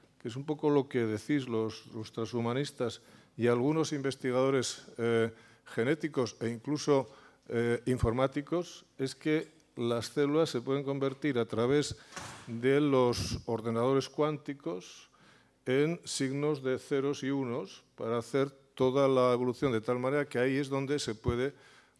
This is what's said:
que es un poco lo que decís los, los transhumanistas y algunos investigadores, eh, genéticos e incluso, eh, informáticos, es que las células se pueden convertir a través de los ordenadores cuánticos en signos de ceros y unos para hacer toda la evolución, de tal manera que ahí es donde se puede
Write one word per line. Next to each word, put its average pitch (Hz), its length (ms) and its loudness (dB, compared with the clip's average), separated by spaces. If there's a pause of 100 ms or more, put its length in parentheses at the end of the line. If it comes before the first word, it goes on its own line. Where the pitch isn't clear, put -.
(180)
que - 100 -10
es 110 80 -8
un 139 80 -8
poco 151 240 -2
lo 143 180 4
que 120 200 0
decís 123 420 -2
los, 110 400 -4
los 110 240 -12
transhumanistas 120 880 -4 (380)
y 113 80 2
algunos 147 460 2
investigadores, 135 920 0 (140)
eh, 113 340 2 (320)
genéticos 143 760 -2
e 110 80 -2
incluso, 139 640 0 (380)
eh, 117 380 0
informáticos, 135 1000 0 (140)
es 131 160 -4
que 156 360 -2 (260)
las 117 320 -2
células 147 420 2
se 123 100 -4
pueden 135 240 -2
convertir 135 540 0
a 117 80 2
través 131 500 2 (500)
de 127 360 2
los 127 640 2
ordenadores 117 640 0
cuánticos 151 1000 -6 (560)
en 147 400 0
signos 139 580 -2
de 131 160 0
ceros 139 440 -2
y 131 80 -2
unos 139 520 -4 (140)
para 117 220 -2
hacer 135 320 0 (240)
toda 135 340 4
la 127 240 6
evolución, 123 400 0
de 110 80 0
tal 123 180 -2
manera 135 300 -2
que 123 100 -4
ahí 131 200 2
es 139 100 -2
donde 139 300 -2
se 120 160 -4
puede 123 400 -2 (460)